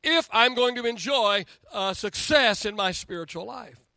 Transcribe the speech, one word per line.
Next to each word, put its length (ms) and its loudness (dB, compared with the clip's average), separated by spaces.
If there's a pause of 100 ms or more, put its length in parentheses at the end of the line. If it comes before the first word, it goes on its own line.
if 300 2
I'm 240 4
going 180 2
to 100 -6
enjoy, 600 0 (280)
uh, 220 -2
success 680 2
in 100 -4
my 160 0
spiritual 560 -10
life? 320 -14 (180)